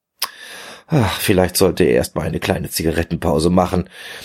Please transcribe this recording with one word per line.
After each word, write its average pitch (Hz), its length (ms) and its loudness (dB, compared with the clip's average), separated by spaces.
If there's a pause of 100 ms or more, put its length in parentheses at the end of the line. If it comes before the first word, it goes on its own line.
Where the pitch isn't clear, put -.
(880)
Ach, 117 320 0
vielleicht 92 380 2
sollte 90 260 4
er 64 120 4
erst - 200 0
mal 80 140 -4
eine 85 100 -4
kleine 92 320 -2
Zigarettenpause 82 800 0
machen 90 400 0 (340)